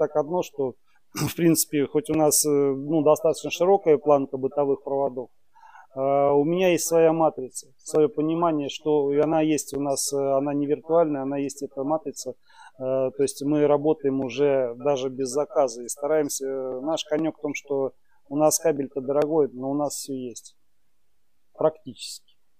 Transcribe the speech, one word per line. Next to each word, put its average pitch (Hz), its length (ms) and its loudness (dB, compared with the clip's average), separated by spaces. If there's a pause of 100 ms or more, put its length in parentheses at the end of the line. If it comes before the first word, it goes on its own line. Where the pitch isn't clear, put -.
так 143 160 -2
одно, 156 260 0
что, 131 340 -6 (380)
<clears throat> 139 200 -4
в - 20 -20
принципе, 156 520 2
хоть 147 220 -2
у 156 40 -2
нас, 151 320 2
э, 151 40 0
ну, 143 540 0
достаточно 151 480 2
широкая 175 460 4
планка 139 400 2
бытовых 139 460 0
проводов, 135 440 -4 (680)
э, 135 60 -6
у 139 440 4
меня 180 260 2
есть 160 160 0
своя 165 260 4
матрица, 151 540 -2 (100)
своё 151 320 2
понимание, 156 600 -2
что 143 440 0
и 143 60 0
она 156 220 2
есть 156 360 0
у - 40 -4
нас, 139 320 -4
э, 139 40 -2
она 139 360 0
не 143 140 -2
виртуальная, 147 560 0
она 139 140 -4
есть, 139 260 -6
эта 135 200 -8
матрица. 147 480 -6 (480)
Э, 131 360 -2
то 143 80 -2
есть - 220 -4
мы 147 220 2
работаем 143 540 0
уже 131 540 0
даже 131 340 -2
без 131 200 -6
заказа 131 540 -2
и 117 40 -12
стараемся, 143 600 -2
э, 131 340 -6
наш 151 240 -4
конёк 156 320 -4
в - 40 -20
том, 147 120 -6
что 135 400 -4 (360)
у 139 80 -6
нас 151 220 2
кабель-то 143 420 -2
дорогой, 143 520 0
но 127 180 -8
у - 40 -4
нас 147 200 -4
всё - 180 -10
есть. 127 420 -12 (1000)
Практически. - 800 -6 (240)